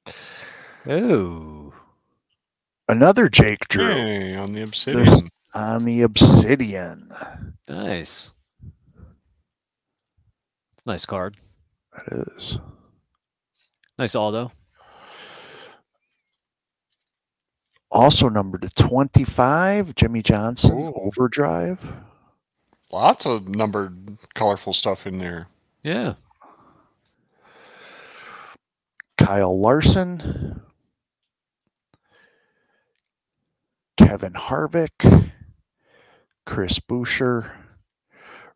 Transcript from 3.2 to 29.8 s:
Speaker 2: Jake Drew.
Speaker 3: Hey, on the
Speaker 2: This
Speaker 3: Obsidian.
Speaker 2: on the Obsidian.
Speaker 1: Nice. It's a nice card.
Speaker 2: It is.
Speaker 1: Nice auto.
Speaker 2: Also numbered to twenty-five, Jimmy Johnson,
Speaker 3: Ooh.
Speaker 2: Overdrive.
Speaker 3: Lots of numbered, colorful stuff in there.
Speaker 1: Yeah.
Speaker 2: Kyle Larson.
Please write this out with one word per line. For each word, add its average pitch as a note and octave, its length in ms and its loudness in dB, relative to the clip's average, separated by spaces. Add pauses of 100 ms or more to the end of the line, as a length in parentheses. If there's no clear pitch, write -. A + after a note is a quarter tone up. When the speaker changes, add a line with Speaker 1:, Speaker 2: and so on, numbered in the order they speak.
Speaker 2:
Jake G#2+ 420 2
Drew. A#3 200 0
Speaker 3:
Hey, G#2 460 -4
on G2 180 -8
the G#2+ 120 -10
Speaker 2:
This G#2+ 40 -14 (180)
Speaker 3:
Obsidian. A2+ 420 4 (260)
Speaker 2:
on A2 300 -4
the A#2 180 2
Obsidian. G#2 1080 2 (560)
Speaker 1:
Nice. E2+ 600 -10 (2500)
It's - 100 -20
a - 40 -12
nice F#2 180 -8
card. G2 300 -8 (760)
Speaker 2:
It - 160 -10 (100)
is. - 220 -10 (1400)
Speaker 1:
Nice B2+ 160 -4
auto. A2 380 -4 (3500)
Speaker 2:
Also C3 400 4
numbered F#2+ 320 -4
to F2+ 80 -8
twenty-five, C#3+ 1300 2
Jimmy A#2 260 0
Johnson, A2+ 580 0
Speaker 3:
Ooh. D#3 140 -8
Speaker 2:
Overdrive. B2 1000 -2 (1000)
Speaker 3:
Lots A#2+ 340 2
of A2 240 -4
numbered, G2+ 680 -6 (180)
colorful G2+ 360 -2
stuff F#2+ 360 -4
in F#2 100 -10
there. F2 300 -10 (360)
Speaker 1:
Yeah. F3 300 -6 (3000)
Speaker 2:
Kyle F#2+ 420 0
Larson. D#3 1040 0 (3250)